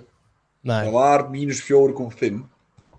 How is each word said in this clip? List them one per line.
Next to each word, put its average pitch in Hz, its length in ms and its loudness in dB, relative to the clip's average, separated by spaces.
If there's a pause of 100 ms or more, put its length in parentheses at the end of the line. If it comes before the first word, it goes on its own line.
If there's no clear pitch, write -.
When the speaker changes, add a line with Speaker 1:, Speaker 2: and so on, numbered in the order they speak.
(640)
Speaker 1:
Nei. 113 180 -2
Speaker 2:
Það 110 100 -4
var 143 360 4
mínus 139 360 -8
fjögur 139 320 4
komma 120 160 -10
fimm. 113 300 -4 (560)